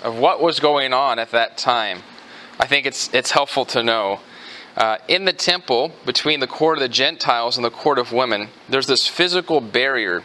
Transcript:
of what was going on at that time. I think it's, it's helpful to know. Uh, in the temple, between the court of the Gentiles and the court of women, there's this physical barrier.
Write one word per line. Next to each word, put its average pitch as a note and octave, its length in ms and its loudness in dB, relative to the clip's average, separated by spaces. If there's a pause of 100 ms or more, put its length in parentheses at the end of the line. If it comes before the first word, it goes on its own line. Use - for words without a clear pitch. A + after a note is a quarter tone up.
of A2+ 160 -4
what D3 220 4
was D#3+ 200 2
going C#3+ 320 2
on B2+ 260 2
at A2+ 120 -6
that A#2 260 2
time. G#2 460 0 (560)
I A#2+ 80 2
think C#3 200 2
it's, - 260 -4
it's B2+ 180 0
helpful C#3 360 0
to A#2+ 160 0
know. A2 380 0 (560)
Uh, A2 300 2
in F#3 180 0
the F#3 80 0
temple, D#3+ 600 -2 (120)
between C#3+ 360 -2
the C3 60 0
court D#3 320 0
of C#3 40 -2
the C3 60 0
Gentiles B2 680 0
and B2 80 -2
the A#2 60 0
court C#3+ 280 0
of - 140 -4
women, A2+ 360 0 (200)
there's C3 180 0
this - 200 2
physical F3 540 0
barrier. A2+ 640 0